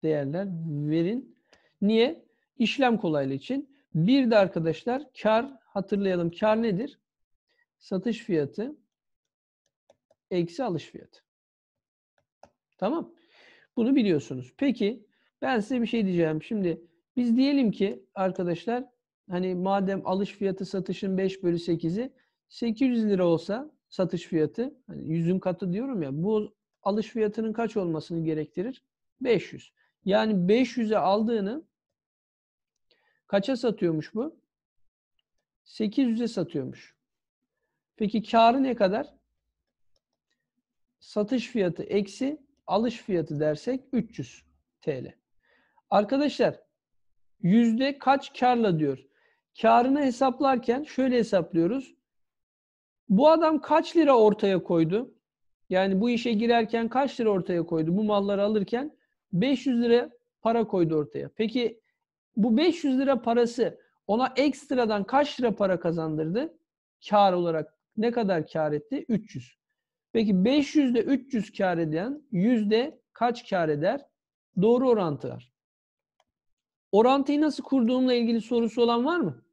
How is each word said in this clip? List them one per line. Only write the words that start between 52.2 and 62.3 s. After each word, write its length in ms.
Bu 200
adam 320
kaç 360
lira 220
ortaya 440
koydu? 520
Yani 300
bu 100
işe 220
girerken 560
kaç 320
lira 100
ortaya 360
koydu? 300
Bu 80
malları 380
alırken 540
beş 340
yüz 140
lira 300
para 260
koydu 280
ortaya. 340
Peki 520